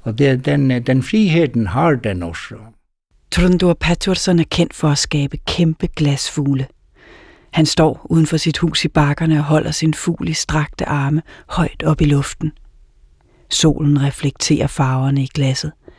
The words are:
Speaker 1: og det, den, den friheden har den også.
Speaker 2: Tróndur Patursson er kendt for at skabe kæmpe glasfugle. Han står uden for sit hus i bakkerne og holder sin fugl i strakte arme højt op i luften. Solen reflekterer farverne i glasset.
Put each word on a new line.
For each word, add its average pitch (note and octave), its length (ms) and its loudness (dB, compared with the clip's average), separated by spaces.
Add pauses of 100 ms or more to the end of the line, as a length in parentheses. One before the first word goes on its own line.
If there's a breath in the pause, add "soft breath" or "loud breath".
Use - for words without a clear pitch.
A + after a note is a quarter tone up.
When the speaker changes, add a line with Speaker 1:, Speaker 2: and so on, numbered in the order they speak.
Speaker 1:
og A2+ 160 -4
det, C3 260 2
den, C3+ 380 2
den C3 200 2
friheden D#3 640 2
har D3 240 2
den G#2+ 320 -2
også. E2+ 320 -12 (800)
Speaker 2:
Tróndur F3+ 380 4
Patursson F3 680 0
er D#3+ 120 4
kendt - 220 0
for - 140 -2
at D3 100 2
skabe C#3+ 400 -4 (100)
kæmpe E3+ 480 0
glasfugle. C#3 720 -2 (840 loud breath)
Han D#3 140 2
står D#3 440 2
uden E3 160 4
for D#3+ 120 0
sit D#3 200 -2
hus - 280 0
i - 20 0
bakkerne D3+ 500 2
og D3 60 2
holder D#3 280 0
sin D#3+ 220 0
fugl - 360 -4
i D#3+ 40 -2
strakte - 520 -4
arme D3 360 0 (280 loud breath)
højt - 360 -2
op D#3 160 2
i D#3+ 40 4
luften. C#3+ 460 0 (1000 soft breath)
Solen D3 520 2
reflekterer C#3 680 -2
farverne C3+ 560 0
i C3 100 -6
glasset. C#3 380 -2 (280 soft breath)